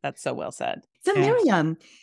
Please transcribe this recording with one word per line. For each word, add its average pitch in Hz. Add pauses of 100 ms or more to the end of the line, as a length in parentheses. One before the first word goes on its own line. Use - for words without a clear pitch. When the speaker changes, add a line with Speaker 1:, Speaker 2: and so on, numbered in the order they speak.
Speaker 1:
That's 143
so 131
well -
said. - (200)
Speaker 2:
So, 381
Speaker 1:
Yeah. 392
Speaker 2:
Miriam, 202 (260)